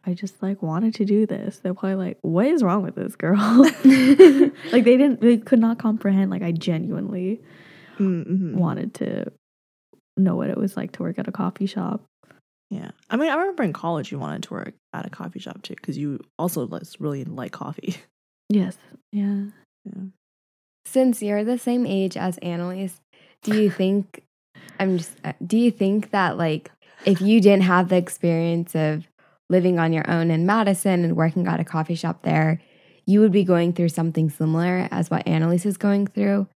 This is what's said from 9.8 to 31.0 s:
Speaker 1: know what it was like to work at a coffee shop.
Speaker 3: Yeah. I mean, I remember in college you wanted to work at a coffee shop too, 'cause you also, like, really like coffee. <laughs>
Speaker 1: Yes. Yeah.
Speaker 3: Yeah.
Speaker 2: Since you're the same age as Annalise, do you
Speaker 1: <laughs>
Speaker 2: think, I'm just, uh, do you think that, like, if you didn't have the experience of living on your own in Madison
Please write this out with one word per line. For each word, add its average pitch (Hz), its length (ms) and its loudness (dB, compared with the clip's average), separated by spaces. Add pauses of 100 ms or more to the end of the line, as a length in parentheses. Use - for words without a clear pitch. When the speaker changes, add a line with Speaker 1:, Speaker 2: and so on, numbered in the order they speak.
Speaker 1:
know 190 180 2
what - 140 -4
it - 80 -6
was 196 180 -4
like - 180 -10
to - 100 -10
work 170 160 -8
at - 80 -8
a 190 40 -10
coffee 190 360 -6
shop. 196 340 -8 (680)
Speaker 3:
Yeah. - 180 -12 (180)
I 226 100 -4
mean, 302 120 -2
I 277 60 -2
remember 349 260 -4
in 190 100 -2
college 165 400 -6
you - 60 -10
wanted 76 260 -10
to - 120 -14
work - 180 -12 (200)
at - 120 -12
a 190 60 -12
coffee - 280 -16
shop 196 220 -18
too, - 140 -16
'cause - 200 -12
you 143 240 -8 (200)
also, 165 260 -4
like, - 160 -12 (180)
really 143 240 -8
like - 280 -12
coffee. - 500 -10
<laughs> - 480 -20
Speaker 1:
Yes. 185 280 0 (340)
Yeah. 202 340 -4 (400)
Speaker 3:
Yeah. 190 160 -16 (840)
Speaker 2:
Since 262 360 2
you're 208 220 -2
the 240 160 -2
same 247 260 -2
age 190 320 -2
as 185 220 -6
Annalise, 180 600 -8 (440)
do 214 180 0
you 208 80 4
Speaker 1:
<laughs> - 100 -8
Speaker 2:
think, 196 440 -2 (560)
I'm 190 180 0
just, - 260 -8
uh, 151 100 -8 (120)
do 175 120 -2
you 240 120 4
think 208 420 -2
that, 180 260 0
like, 160 340 -4 (340)
if 185 160 2
you 214 200 4
didn't 196 220 6
have 180 260 4
the 185 80 4
experience 170 800 -2
of 156 320 -2 (440)
living 180 260 4
on 165 160 2
your 160 160 -2
own 165 220 0
in 165 160 0
Madison 196 560 0